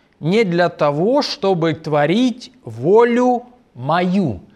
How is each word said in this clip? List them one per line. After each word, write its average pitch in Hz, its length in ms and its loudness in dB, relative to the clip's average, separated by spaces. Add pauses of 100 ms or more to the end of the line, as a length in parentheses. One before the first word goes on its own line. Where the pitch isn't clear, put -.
(200)
не 208 240 2
для 175 240 0
того, 170 540 0
чтобы 165 500 -2
творить 160 800 -2 (100)
волю 233 840 2 (280)
мою". 165 680 -2 (140)